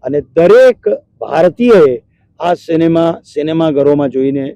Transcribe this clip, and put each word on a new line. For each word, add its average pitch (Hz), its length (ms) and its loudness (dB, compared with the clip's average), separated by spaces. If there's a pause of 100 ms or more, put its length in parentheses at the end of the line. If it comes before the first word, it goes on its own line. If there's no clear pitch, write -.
અને 139 180 -4
દરેક 226 640 2 (340)
ભારતીયએ 160 800 0 (360)
આ 175 140 -2
સિનેમા 165 720 -2
સિનેમાઘરોમાં 147 840 -2
જોઈને 135 360 -4 (100)